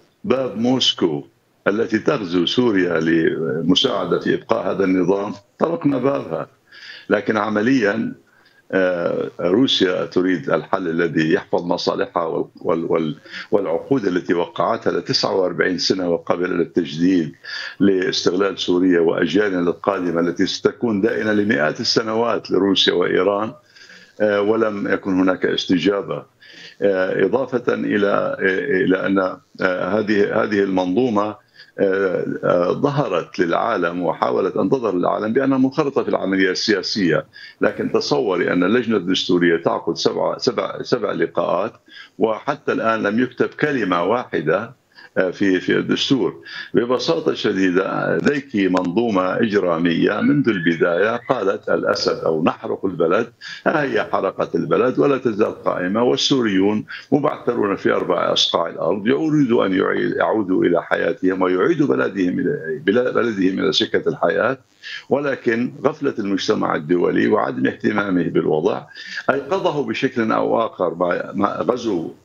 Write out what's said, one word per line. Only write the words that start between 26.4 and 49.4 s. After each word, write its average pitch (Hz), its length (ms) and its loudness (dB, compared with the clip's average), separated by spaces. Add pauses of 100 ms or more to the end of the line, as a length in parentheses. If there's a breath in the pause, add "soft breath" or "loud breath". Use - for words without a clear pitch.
آه، 98 440 2
إضافة 120 480 0
إلى، 104 640 0
آه، 95 440 2
إلى 92 220 2
أن، 98 140 2
آه، 92 800 -2
هذه، 104 440 2
هذه 104 200 0
المنظومة، 101 720 0 (440 loud breath)
آه، 95 460 2 (180)
آه، 92 280 2
ظهرت 135 680 0
للعالم 87 640 0
وحاولت 98 560 0
أن 107 120 0
تظهر 117 260 0
للعالم 92 380 0
بأنها 135 240 2
منخرطة 131 460 0
في - 60 -6
العملية 95 420 0
السياسية. 90 760 0 (360 loud breath)
لكن 107 300 -2
تصوري 95 640 0
أن 90 100 2
اللجنة 110 340 2
الدستورية 87 600 2
تعقد 90 400 -2
سبع، 92 400 -2
سبع، 101 440 -4
سبع 107 300 -2
لقاءات، 85 640 -2 (460 loud breath)
وحتى 110 520 -2
الآن 110 320 0
لم 104 160 0
يكتب 123 280 0
كلمة 104 560 -2
واحدة، 95 800 -2 (340 loud breath)
آه، 90 140 2
في، 92 280 2
في 101 180 0
الدستور. 90 580 0 (380 loud breath)
ببساطة 127 600 0
شديدة، 95 840 0
لديك 135 380 -2
منظومة 92 840 0
إجرامية 90 840 2